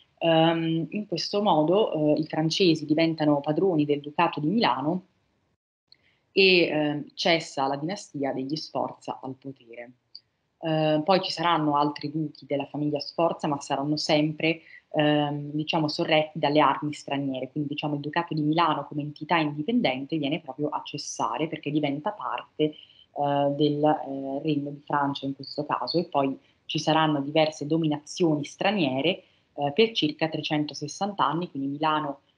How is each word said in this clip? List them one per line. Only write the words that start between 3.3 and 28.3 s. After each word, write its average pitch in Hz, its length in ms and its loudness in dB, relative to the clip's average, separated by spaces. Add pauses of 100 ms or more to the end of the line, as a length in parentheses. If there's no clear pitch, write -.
padroni 156 440 2
del 147 160 0
Ducato 147 380 -2
di 151 80 -2
Milano 160 600 0 (1200)
e, 185 360 6
ehm, 147 480 0
cessa 160 520 0
la 139 100 0
dinastia 143 560 -6
degli 135 220 -4
Sforza 123 640 -6
al 131 140 -10
potere. 120 560 -18 (720)
Eh, 156 400 2
poi 180 200 4
ci - 100 -6
saranno 160 440 2
altri 147 360 0
duchi 151 340 -6
della 139 200 -4
famiglia 147 340 -2
Sforza, 170 480 -2
ma 143 120 0
saranno 143 360 -2
sempre, 156 640 0 (320)
ehm, 147 600 0
diciamo, 156 360 0
sorretti 156 500 0
dalle 147 220 2
armi 143 320 2
straniere, 135 580 -6
quindi, 147 200 -4
diciamo, 147 240 -6
il 143 60 -4
Ducato 151 340 -4
di 156 80 0
Milano 151 420 2
come 147 160 -8
entità 147 380 -2
indipendente 151 800 0
viene 147 220 -2
proprio 147 280 -6
a 135 160 -6
cessare 135 640 -4
perché 151 220 -8
diventa 147 400 -2
parte, 127 540 -6
eh, 143 920 -2
del, 147 260 2
eh, 135 600 0
Regno 143 280 -2
di 143 140 -14
Francia 139 400 -2
in 139 100 -4
questo 143 300 -8
caso, 131 320 -2
e 175 80 0
poi 139 340 -2 (280)
ci - 120 -4
saranno 156 440 2
diverse 151 440 0
dominazioni 156 760 0